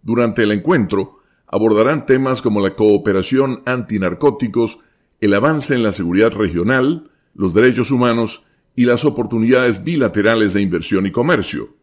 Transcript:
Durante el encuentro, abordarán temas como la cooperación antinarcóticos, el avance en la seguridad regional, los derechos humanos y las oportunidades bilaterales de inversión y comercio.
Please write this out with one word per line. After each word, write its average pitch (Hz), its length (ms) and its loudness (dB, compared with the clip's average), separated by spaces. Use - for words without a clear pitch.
Durante 117 400 0
el 104 100 2
encuentro, 101 680 -2
abordarán 113 600 2
temas 131 340 0
como 104 200 0
la 95 140 -2
cooperación 107 920 2
antinarcóticos, 110 1120 -2
el 101 140 2
avance 143 400 0
en 120 80 0
la 104 100 0
seguridad 98 400 0
regional, 113 760 -2
los 90 200 -2
derechos 120 360 2
humanos 117 520 -2
y 120 80 2
las 120 200 0
oportunidades 117 800 0
bilaterales 110 680 0
de 101 80 0
inversión 92 440 -2
y 95 60 -4
comercio. 120 580 -2